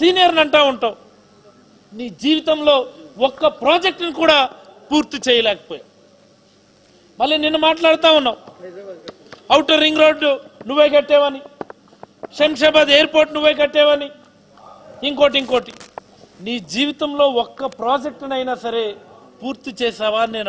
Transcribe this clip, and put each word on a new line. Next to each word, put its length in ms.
సీనియర్ని 440
అంటా 160
ఉంటావు. 240
నీ 80
జీవితంలో 540
ఒక్క 180
ప్రాజెక్టును 580
కూడా 180
పూర్తి 260
చేయలేకపోయావు. 600
మళ్ళీ 260
నిన్ను 220
మాట్లాడుతా 420
ఉన్నావు, 200
ఔటర్ 280
రింగ్ 200
రోడ్డు 260
నువ్వే 280
కట్టావని, 440
శంషాబాద్ 580
ఎయిర్‌పోర్ట్ 400
నువ్వే 260
కట్టావని, 460
ఇంకోటి 340
ఇంకోటి. 300
నీ 100
జీవితంలో 520
ఒక్క 160
ప్రాజెక్టునైనా 760
సరే 200
పూర్తి 300
చేసావా 440
అని 120
నేను 120